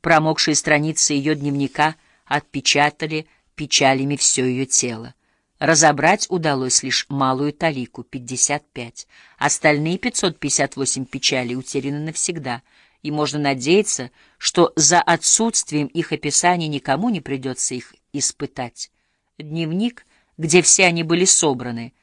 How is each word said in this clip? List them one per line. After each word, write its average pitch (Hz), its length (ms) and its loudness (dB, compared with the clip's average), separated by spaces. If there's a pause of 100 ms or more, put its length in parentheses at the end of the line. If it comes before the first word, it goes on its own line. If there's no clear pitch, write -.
Промокшие 156 540 2
страницы 151 600 0
ее 143 200 0
дневника 143 600 -2 (280)
отпечатали 147 1000 -2 (300)
печалями 139 580 2
все 135 300 0
ее 127 200 0
тело. 120 500 -4 (440)
Разобрать 156 680 4
удалось 143 560 0
лишь - 240 -4
малую 139 440 0
талику, 135 520 -6
пятьдесят 127 680 -4
пять. - 360 -14 (300)
Остальные 151 600 2
пятьсот 196 400 -2
пятьдесят 139 380 -2
восемь 135 280 -4
печалей 127 520 -4
утеряны 139 420 -4
навсегда — 151 640 -6 (400)
и 151 80 -6
можно 147 280 -2
надеяться, 143 720 0 (280)
что - 380 2
за 170 240 6
отсутствием 165 880 0
их 165 240 -4
описания 160 560 0
никому 147 400 -2
не 196 120 -2
придется 131 540 -6
их - 200 -12 (180)
испытать. - 760 -6 (480)
Дневник, 165 680 -4 (320)
где 165 240 4
все - 240 4
они 170 160 2
были 170 220 2
собраны, 123 680 0 (100)